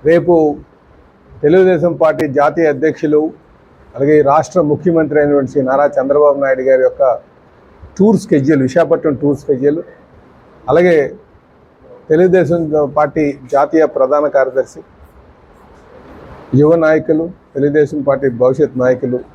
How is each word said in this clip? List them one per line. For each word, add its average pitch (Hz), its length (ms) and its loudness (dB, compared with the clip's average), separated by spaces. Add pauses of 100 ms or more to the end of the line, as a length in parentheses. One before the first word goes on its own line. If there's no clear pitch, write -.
రేపు 160 520 2 (840)
తెలుగుదేశం 175 500 2
పార్టీ 151 360 0
జాతీయ 147 400 0
అధ్యక్షులు, 151 640 -2 (640)
అలాగే 147 260 2
రాష్ట్ర 151 380 0
ముఖ్యమంత్రి 151 600 0
అయినటువంటి 143 300 0
శ్రీ 139 120 -2
నారా 135 240 0
చంద్రబాబు 143 540 0
నాయుడు 135 200 -2
గారి 131 220 2
యొక్క 127 380 0 (800)
టూర్ 202 180 4
షెడ్యూల్, 143 460 0
విశాఖపట్నం 156 520 0
టూర్ 143 240 -2
షెడ్యూల్, 147 440 -2 (880)
అలాగే 165 460 2 (960)
తెలుగుదేశం 160 880 0
పార్టీ 147 420 -2 (140)
జాతీయ 151 340 2
ప్రధాన 143 420 0
కార్యదర్శి, 131 520 -2 (1700)
యువ 151 200 4
నాయకులు, 160 560 0 (240)
తెలుగుదేశం 147 480 -2
పార్టీ 135 280 -2
భవిష్యత్ 127 480 -2
నాయకులు 127 420 -2 (140)